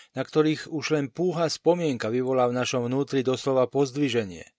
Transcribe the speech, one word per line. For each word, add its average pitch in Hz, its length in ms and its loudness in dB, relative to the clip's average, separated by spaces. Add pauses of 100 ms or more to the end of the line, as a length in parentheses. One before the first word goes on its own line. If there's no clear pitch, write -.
(140)
na 131 80 -4
ktorých 156 480 0
už 147 160 -6 (120)
len 143 120 -2
púha 170 400 -2
spomienka 156 600 0
vyvolá 127 400 2
v 123 80 -2
našom 123 280 0
vnútri 135 360 0
doslova 131 480 2
pozdviženie. 120 760 -2 (140)